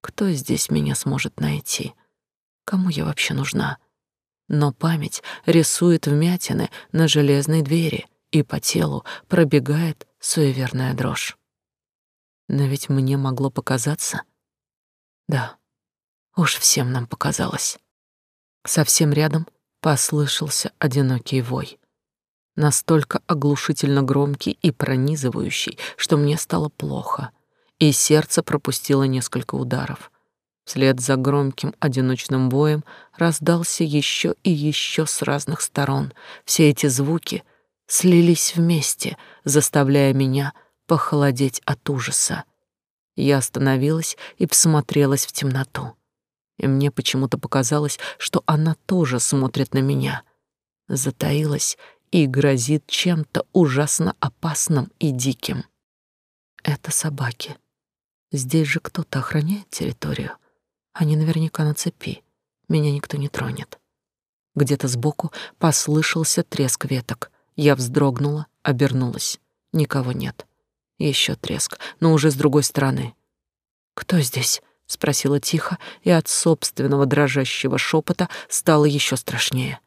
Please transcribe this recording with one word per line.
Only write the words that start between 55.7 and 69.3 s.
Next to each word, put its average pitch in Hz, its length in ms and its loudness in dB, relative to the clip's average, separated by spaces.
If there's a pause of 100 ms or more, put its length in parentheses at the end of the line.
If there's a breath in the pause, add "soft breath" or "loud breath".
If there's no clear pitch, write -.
Это 147 300 -4
собаки. 139 640 -6 (760)
Здесь 143 380 0
же 151 120 -2
кто-то - 380 -6
охраняет 160 520 -2
территорию. - 640 -6 (560)
Они 151 240 0
наверняка 160 480 0
на 151 100 2
цепи. - 480 -8 (460)
Меня 151 240 2
никто 147 240 -6
не 143 120 -4
тронет. - 520 -8 (720)
Где-то 139 340 0
сбоку 127 440 -4 (260 loud breath)
послышался 156 840 0
треск - 400 -2
веток. - 480 -6 (240)
Я 147 180 6
вздрогнула, 139 720 0 (160)
обернулась. 127 800 -2 (320)